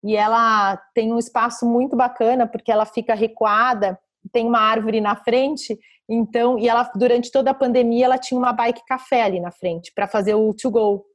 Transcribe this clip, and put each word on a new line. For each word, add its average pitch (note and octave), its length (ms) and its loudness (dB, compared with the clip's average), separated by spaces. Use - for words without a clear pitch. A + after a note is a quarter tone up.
e G#3+ 120 -2
ela G#3+ 600 2
tem A3+ 180 0
um A#3 60 0
espaço A#3 480 -2
muito B3 300 0
bacana, A#3+ 500 2
porque A3 260 -6
ela G#3+ 140 2
fica A3+ 300 -4
recuada, G#3+ 840 0
tem A#3 140 0
uma A#3 140 2
árvore A3 420 0
na G#3 140 0
frente, B3 640 -2
então, A#3 500 0
e A#3 80 0
ela, A#3 160 2
durante A#3+ 360 0
toda C4+ 200 2
a - 20 0
pandemia, B3 520 2
ela B3+ 120 2
tinha B3+ 200 -6
uma B3 140 0
bike A#3 340 -4
café B3 380 -2
ali F#3 160 -2
na F3 120 -8
frente, E3+ 440 -8
pra G3+ 100 -2
fazer G#3 300 -2
o G#3+ 180 2
to B3 160 -4
go. G#3 460 0